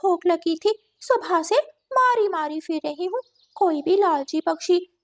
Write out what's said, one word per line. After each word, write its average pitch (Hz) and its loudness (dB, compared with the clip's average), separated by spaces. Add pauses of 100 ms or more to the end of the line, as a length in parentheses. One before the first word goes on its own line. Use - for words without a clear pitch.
भूख 359 0
लगी 339 0
थी, 403 -2 (280)
सुबह 359 0
से 330 -2 (360)
मारी 494 2
मारी 311 -4
फिर 320 -4
रही 302 -6
हूँ, 381 -4 (340)
कोई 330 2
भी 320 2
लालची 311 0
पक्षी 330 0 (240)